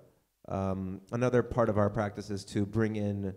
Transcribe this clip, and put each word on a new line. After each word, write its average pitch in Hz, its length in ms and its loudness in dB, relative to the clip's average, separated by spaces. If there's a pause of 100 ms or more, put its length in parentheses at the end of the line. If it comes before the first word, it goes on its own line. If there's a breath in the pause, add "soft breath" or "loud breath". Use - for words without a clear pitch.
(480)
Um, 95 520 -2 (120)
another 120 300 4
part 117 280 2
of 104 80 2
our 101 100 4
practice 104 400 -2
is 98 180 -6
to 104 200 0
bring 110 300 0
in, 101 400 -2